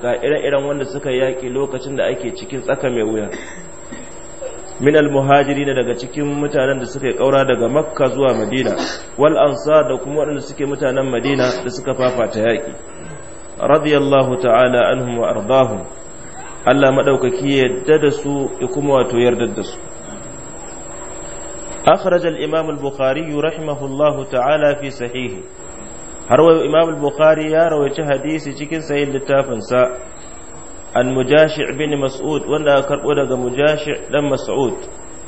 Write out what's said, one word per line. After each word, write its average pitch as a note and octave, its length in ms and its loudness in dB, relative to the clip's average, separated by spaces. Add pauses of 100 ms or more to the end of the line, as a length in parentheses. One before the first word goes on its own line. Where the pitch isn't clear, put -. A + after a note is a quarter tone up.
ga A#2+ 140 0
ire-iren C#3 500 0
wanda C#3+ 200 -4
suka C#3 260 -6
yi B2+ 80 0
yaƙi C3 300 -2
lokacin C3+ 480 -4
da - 100 0
ake B2 280 -4
cikin - 260 -10
tsaka - 280 -2
mai A#2 140 0
wuya. G#2+ 260 -2 (1500)
"Min D3 160 4
al-muhajirin", C#3 800 4
daga A#2+ 200 0
cikin C#3 320 -6
mutanen C#3+ 520 0
da B2 60 -4
suka C3+ 220 -6
yi A#2+ 80 2
ƙaura C3+ 320 4
daga A#2+ 220 2
Makka D3 420 2
zuwa C3 240 2
Madina, A2 400 0 (420)
"wal D3 220 6
ansar", C#3+ 480 4
da B2+ 100 0
kuma C#3+ 280 -2
waɗanda C#3+ 160 -4
suke - 260 -6
mutanen C3+ 420 0
Madina C3 380 0 (160)
da A#2+ 60 -6
suka C3 260 -4
fafata B2 440 0
yaƙi. A2 340 0 (840)
Radiyallahu C#3 840 4
ta'ala B2 520 4
anhum B2 240 -2
wa A2+ 140 0
ardahum. G#2+ 500 2 (840)
Allah C3+ 260 6
maɗaukaki C3+ 680 2
ya C3 120 6
yarda D3+ 320 2
da D3 100 4
su, C#3 380 -2 (100)
ya B2+ 80 -2
kuma C#3+ 260 0 (100)
wato A#2+ 140 -2
yarda A#2+ 380 2
da G2+ 80 -4
su. - 140 -10 (2000)
أخرج F3 400 4
الإمام D#3 440 -2
البخاري C#3 600 -2
رحمه D3+ 560 -4
الله C#3 300 2 (180)
تعالى D3 360 2 (120)
في C#3 80 -8
صحيحه. B2 520 -6 (840)
Har C3 140 6
wa E3 240 8
Imam E3 320 4
al-Bukhari D#3 560 2
ya E3 160 4
rawaici D3 320 0
hadisi D3 560 -2
cikin D3 240 -6
sahih C#3+ 320 0
littafin C3+ 480 0
sa B2+ 320 2 (1040)
an B2+ 160 2
Mujashi' C3+ 640 2
bin D3+ 240 -2
Mas'ud, C#3 480 -2
wanda C#3+ 320 4
aka C#3+ 160 -2
karɓo C#3+ 160 0
daga C3 240 0
Mujashi' C#3+ 720 0
dan D3 160 2
Mas'ud, B2+ 480 0 (540)